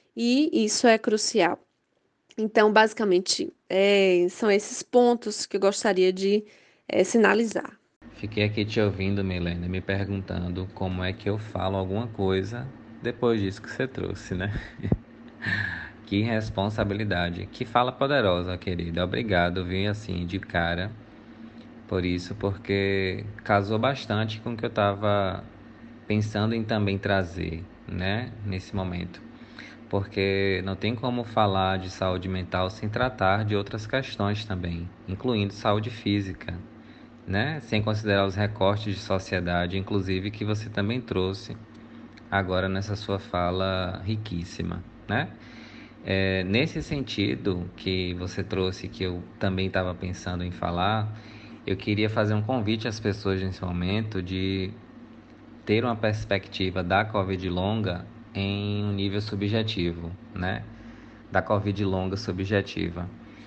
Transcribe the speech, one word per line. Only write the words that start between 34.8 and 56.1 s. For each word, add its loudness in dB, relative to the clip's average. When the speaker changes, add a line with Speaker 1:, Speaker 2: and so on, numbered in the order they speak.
Speaker 2:
incluindo 0
saúde 2
física, -2
né? 0
Sem 0
considerar 4
os 0
recortes 2
de -8
sociedade, 0
inclusive, 0
que -6
você -2
também -2
trouxe -2
agora 2
nessa -2
sua -2
fala 0
riquíssima, -4
né? -2
É, 2
nesse 2
sentido -2
que -2
você -6
trouxe, -2
que -6
eu -2
também 0
tava -2
pensando -6
em -4
falar, 0
eu 0
queria 0
fazer 2
um 2
convite 0
às -6
pessoas 0
nesse -4
momento -2
de -2
ter 4
uma 0
perspectiva 0